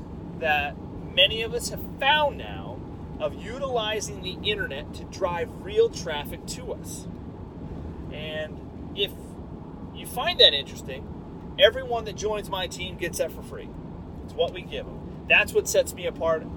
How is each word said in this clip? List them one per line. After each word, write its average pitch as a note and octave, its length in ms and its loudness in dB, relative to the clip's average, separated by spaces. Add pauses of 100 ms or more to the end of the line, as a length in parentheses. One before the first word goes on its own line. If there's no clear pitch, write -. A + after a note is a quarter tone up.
(400)
that D3 360 2 (380)
many A4 280 8
of A4+ 120 -2
us - 160 -2
have - 100 -6 (180)
found C#4+ 380 6
now G3 420 -8 (400)
of D3 160 -2
utilizing G#3+ 880 -2
the F3+ 140 -6 (120)
internet D#3 460 -2
to E3+ 100 -8
drive F3 440 0 (140)
real G#3+ 260 6
traffic D3+ 580 -4
to - 260 -6
us. - 340 -8 (1040)
And D#3 460 -4 (360)
if - 180 0 (840)
you - 120 -10
find C4+ 340 2
that F3+ 120 12
interesting, C3+ 540 -4 (520)
everyone A#3 480 6
that F#3+ 100 -6
joins G#3 340 -2
my F#3 160 0
team F3+ 300 -6
gets E3+ 220 -2
that E3 120 2
for - 120 -10
free. - 260 -10 (560)
It's - 100 -10
what D#3 180 2
we F3+ 100 -8
give C3 240 -6
them. - 420 -10
That's F#3+ 240 6
what G#3 160 4
sets F#3 260 4
me F3+ 120 -4
apart E3 360 2 (140)